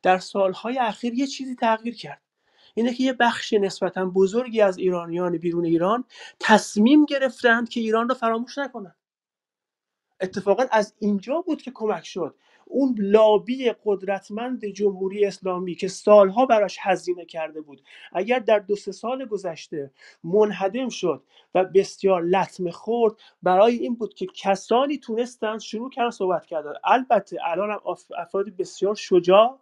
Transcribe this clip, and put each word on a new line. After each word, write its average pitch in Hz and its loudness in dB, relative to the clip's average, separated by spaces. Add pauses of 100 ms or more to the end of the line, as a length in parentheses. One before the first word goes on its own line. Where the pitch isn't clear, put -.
در 185 4
سالهای 196 -4
اخیر 233 -4
یه 269 -2
چیزی 262 -10
تغییر 226 -2
کرد. - -16 (520)
اینه 240 0
که 254 -4
یه 262 0
بخش 240 0
نسبتاً 190 0
بزرگی 208 0
از 185 2
ایرانیان 175 -2
بیرون 170 -2
ایران 175 0 (360)
تصمیم 226 4
گرفتند 240 0
که 240 -6
ایران 226 0
رو 254 0
فراموش 233 -4
نکنن. 240 -12 (1300)
اتفاقاً 190 0
از 208 0
اینجا 208 -2
بود 330 -6
که 254 -14
کمک 208 -6
شد. 160 -8 (320)
اون 262 0
لابی 214 4 (120)
قدرتمند 208 -6
جمهوری 196 -2
اسلامی 185 -6
که 190 -6
سالها 208 6
براش 208 2
هزینه 180 -2
کرده 156 -10
بود، 143 -20 (320)
اگر 226 -2
در 214 2
دو 202 -4
سه 202 -10
سال 254 -8
گذشته 175 -10 (320)
منهدم 208 0
شد 156 -4 (320)
و 185 4
بسیار 185 2
لطمه 175 -2
خورد، 226 -2 (300)
برای 196 6
این 240 -4
بود 220 -8
که 185 -8
کسانی 240 0
تونستن 220 -6
شروع 226 -10
کردن 240 -4
صحبت 180 -4
کردن. 151 -8 (100)
البته 220 0
الان 190 -4
هم 202 -8
اف-، 175 -10
افراد 196 -6 (120)
بسیار 190 -4
شجاع 196 4